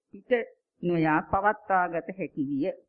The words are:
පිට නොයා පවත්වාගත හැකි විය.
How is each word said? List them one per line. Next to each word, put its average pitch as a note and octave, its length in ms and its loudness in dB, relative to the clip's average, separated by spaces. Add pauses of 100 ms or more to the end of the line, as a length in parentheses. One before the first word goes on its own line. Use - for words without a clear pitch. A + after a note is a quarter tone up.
පිට G3+ 240 -16 (520)
නොයා E3 380 2
පවත්වාගත F#3+ 880 0
හැකි F3 360 -6
විය. C#3 200 -2 (240)